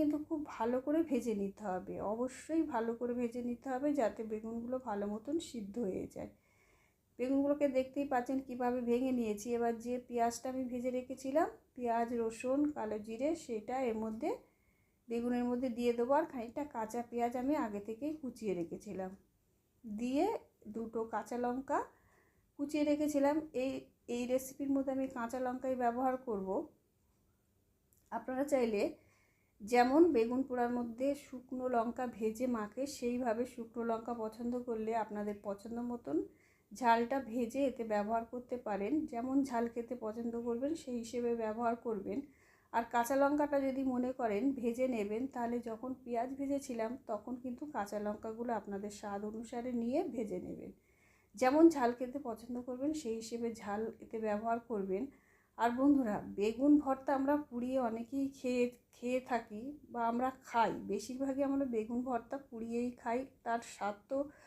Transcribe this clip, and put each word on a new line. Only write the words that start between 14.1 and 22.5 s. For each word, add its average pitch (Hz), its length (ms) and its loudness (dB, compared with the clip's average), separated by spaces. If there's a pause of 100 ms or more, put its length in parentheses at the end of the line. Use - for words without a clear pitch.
বেগুনের 240 400 0
মধ্যে 247 200 0
দিয়ে 240 240 2
দেবো। 240 200 2
আর 320 180 6
খানিকটা 247 320 -6 (120)
কাঁচা 226 340 -4
পেঁয়াজ 240 320 0
আমি 277 120 2 (120)
আগে 202 220 -6
থেকেই 277 340 -4
কুচিয়ে 220 380 -4
রেখেছিলাম, 185 520 -6 (720)
দিয়ে 247 420 2 (420)
দুটো 226 320 -4 (140)
কাঁচা 220 240 -4
লঙ্কা 254 420 0 (800)